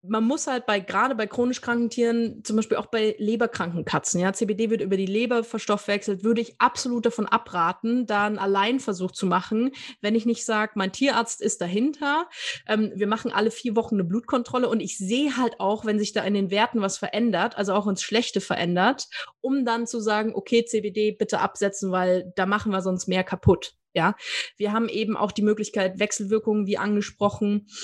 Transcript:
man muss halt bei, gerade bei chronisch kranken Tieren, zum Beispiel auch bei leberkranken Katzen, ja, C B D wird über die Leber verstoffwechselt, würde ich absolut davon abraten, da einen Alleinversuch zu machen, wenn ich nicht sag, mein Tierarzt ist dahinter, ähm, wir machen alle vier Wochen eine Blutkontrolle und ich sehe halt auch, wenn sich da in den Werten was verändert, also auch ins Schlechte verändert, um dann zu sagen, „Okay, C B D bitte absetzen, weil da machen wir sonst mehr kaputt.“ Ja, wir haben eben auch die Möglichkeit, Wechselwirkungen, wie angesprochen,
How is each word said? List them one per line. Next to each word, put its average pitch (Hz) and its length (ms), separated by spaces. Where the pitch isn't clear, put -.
man 220 140
muss 277 240
halt 254 200
bei, 208 120
gerade 226 360
bei 214 120
chronisch 247 320
kranken 240 300
Tieren, 233 540
zum 214 120
Beispiel 220 220
auch 208 80
bei 214 320
leberkranken 208 680
Katzen, - 380
ja, 190 100
C - 140
B 208 80
D 214 160
wird 226 100
über 196 160
die 190 120
Leber 226 360
verstoffwechselt, 202 800
würde 226 160
ich - 220
absolut 240 460
davon 220 180
abraten, 208 800
da 208 200
einen 214 120
Alleinversuch 196 760
zu - 140
machen, 214 460
wenn 208 160
ich 220 100
nicht 233 200
sag, 214 320
mein 190 160
Tierarzt 233 480
ist - 180
dahinter, 285 720
ähm, 214 280
wir 202 120
machen 226 260
alle 214 180
vier 220 240
Wochen 226 200
eine 185 100
Blutkontrolle 240 640
und 220 100
ich - 180
sehe 247 380
halt 247 240
auch, 202 240
wenn 214 160
sich 208 140
da 214 100
in 202 120
den 196 160
Werten 220 280
was 196 180
verändert, 214 600
also 202 160
auch 202 140
ins 190 160
Schlechte 220 360
verändert, 180 680
um 269 240
dann 233 220
zu 240 120
sagen, 214 360
„Okay, 233 280
C 220 180
B 202 100
D 214 200
bitte 208 280
absetzen, 196 520
weil 185 440
da 185 100
machen 208 260
wir 190 100
sonst 185 260
mehr 185 180
kaputt.“ - 480
Ja, 170 220
wir 208 160
haben 226 160
eben 214 280
auch 202 140
die 208 100
Möglichkeit, 208 560
Wechselwirkungen, 208 680
wie 202 100
angesprochen, 208 880